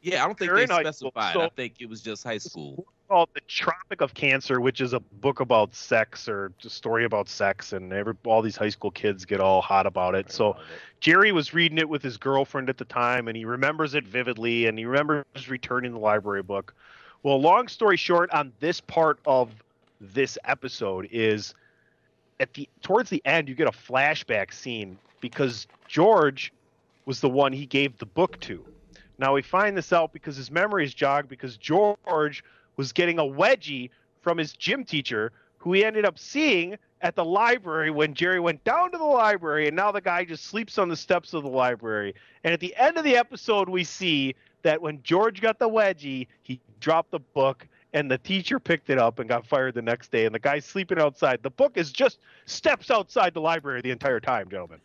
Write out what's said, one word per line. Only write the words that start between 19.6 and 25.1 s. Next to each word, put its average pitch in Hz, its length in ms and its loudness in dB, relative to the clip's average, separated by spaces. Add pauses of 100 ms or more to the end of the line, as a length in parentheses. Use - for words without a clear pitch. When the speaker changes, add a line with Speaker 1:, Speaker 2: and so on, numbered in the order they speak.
Speaker 2:
this 107 440 -4
episode 101 680 -6
is 110 440 -2 (840)
at - 140 -4
the, 143 160 -14 (140)
towards 208 260 0
the 165 160 -4
end, 151 240 0
you 131 60 -10
get 147 120 0
a 113 40 0
flashback 131 840 -2
scene 107 460 -10 (200)